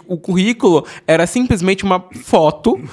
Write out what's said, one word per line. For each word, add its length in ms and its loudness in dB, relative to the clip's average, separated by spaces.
o 100 -8
currículo 680 0
era 220 2
simplesmente 560 -2
uma 200 -2
foto 560 2